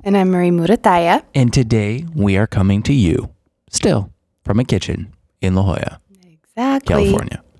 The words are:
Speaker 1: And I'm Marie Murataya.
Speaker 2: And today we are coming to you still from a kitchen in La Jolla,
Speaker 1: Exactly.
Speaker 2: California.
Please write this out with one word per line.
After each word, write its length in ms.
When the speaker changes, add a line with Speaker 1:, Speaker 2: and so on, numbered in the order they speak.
Speaker 1:
And 120
I'm 140
Marie 220
Murataya. 720
Speaker 2:
And 180
today 640
we 240
are 80
coming 380
to 100
you 400
still 400
from 160
a 40
kitchen 480
in 140
La 80
Jolla, 360
Speaker 1:
Exactly. 380
Speaker 2:
California. 360